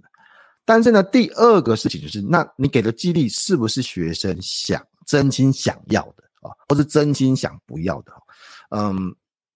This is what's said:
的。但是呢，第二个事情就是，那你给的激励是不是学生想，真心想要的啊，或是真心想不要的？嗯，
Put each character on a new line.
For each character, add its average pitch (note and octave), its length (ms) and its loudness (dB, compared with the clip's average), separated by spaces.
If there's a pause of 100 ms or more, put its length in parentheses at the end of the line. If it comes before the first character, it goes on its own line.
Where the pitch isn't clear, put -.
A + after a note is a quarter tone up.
的。 - 60 -20 (560)
但 A3+ 180 4
是 A#3 80 6
呢， G3+ 100 6
第 A3+ 280 2
二 A3 320 4
个 A#2 140 0
事 - 140 -4
情 F2 100 -6
就 D2+ 80 -12
是， G2+ 140 -8
那 D3 260 0 (100)
你 C3+ 100 -2
给 C3 120 0
的 G#2+ 120 0
激 F3 200 -4
励 D#3+ 160 2
是 - 280 -2
不 A2+ 120 0
是 B2+ 140 -4
学 E2+ 320 -6
生 F2+ 280 -6
想， - 440 -6 (220)
真 C#3 240 2
心 C3+ 200 2
想 - 360 -6
要 - 160 0 (140)
的 - 60 -20 (180)
啊， - 100 -18 (160)
或 C#3+ 80 2
是 C#3+ 80 2
真 D3 300 2
心 C3 220 0
想 C#3+ 300 -8
不 D2+ 140 -12
要 E2 220 -6
的？ - 100 -20 (600)
嗯， F#2+ 440 -4 (400)